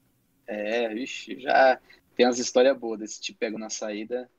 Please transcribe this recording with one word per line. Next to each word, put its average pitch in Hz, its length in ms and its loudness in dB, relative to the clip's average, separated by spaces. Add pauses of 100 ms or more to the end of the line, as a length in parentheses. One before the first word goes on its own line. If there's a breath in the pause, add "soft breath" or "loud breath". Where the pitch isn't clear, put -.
(480)
É, 110 460 -2
ixi, 123 460 -8
já 131 400 4 (360 soft breath)
tem 120 100 6
umas 123 140 2
histórias 127 360 4
boas 113 240 -6
desse 107 220 -14
"te - 120 -10
pego 110 260 -6
na 110 100 -10
saída", 110 580 -8 (120)